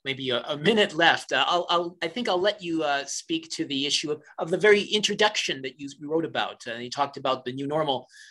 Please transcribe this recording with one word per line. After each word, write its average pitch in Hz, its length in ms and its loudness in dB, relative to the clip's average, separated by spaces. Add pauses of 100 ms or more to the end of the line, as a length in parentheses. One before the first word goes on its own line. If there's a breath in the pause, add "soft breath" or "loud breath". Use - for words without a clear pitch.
maybe 131 280 -4
a, 120 100 0
a 151 160 -6
minute 175 360 4
left. 156 380 4
Uh, 135 160 4
I'll, 175 220 2
I'll, 175 320 0
I 170 80 -2
think 233 180 -6
I'll 180 140 2
let 208 200 0
you, 165 220 -2
uh, 143 220 0
speak - 460 -6
to 160 120 -4
the 143 220 -2
issue 147 260 -2
of, 147 100 -6 (160 soft breath)
of 165 120 -4
the 175 80 0
very 208 240 6
introduction 208 800 0
that 131 180 -8
you, 139 80 -10 (100)
you 147 140 -10
wrote 160 140 0
about. 110 420 -4
Uh, 117 60 -6
you 120 160 -8
talked 139 260 -2
about 135 300 -2
the 127 80 -6
new 139 140 -6
normal, 147 400 0 (240 soft breath)